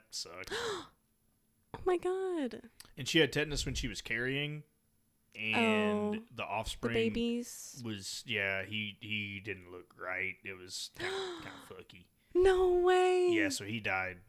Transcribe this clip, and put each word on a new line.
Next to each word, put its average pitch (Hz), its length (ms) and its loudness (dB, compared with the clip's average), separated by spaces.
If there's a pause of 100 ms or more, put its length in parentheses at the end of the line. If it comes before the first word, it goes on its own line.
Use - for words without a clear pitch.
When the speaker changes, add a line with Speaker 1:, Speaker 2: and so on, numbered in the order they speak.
(120)
Speaker 1:
sucks. 185 500 -8
Speaker 2:
<gasps> - 20 -4 (1080)
Oh - 120 -10
my 359 120 2
God. 359 680 -2 (340)
Speaker 1:
And 131 100 -6
she 165 120 6
had 147 120 6
tetanus 147 340 0
when 135 100 -4
she - 120 -2
was 98 140 -6
carrying, 139 640 -2 (680)
and 214 840 2
Speaker 2:
Oh, 220 40 -8 (140)
Speaker 1:
the 208 80 -4
offspring 226 500 -4
Speaker 2:
the 233 60 2 (100)
babies. 233 760 -4
Speaker 1:
was, 101 420 -6
yeah, 98 380 0
he, 107 340 -4
he 101 440 -4
didn't 92 280 -8
look 90 260 -16
right. 92 460 -4
It 95 140 -10
was 92 360 -10
Speaker 2:
<gasps> - 60 -14
Speaker 1:
kinda, 370 140 -4 (280)
kinda - 100 -12 (180)
fucky. 90 340 -18 (320)
Speaker 2:
No 370 440 8
way. 370 520 6
Speaker 1:
Yeah, 104 180 4
so 104 140 -4
he 110 160 -4
died 92 380 0 (120)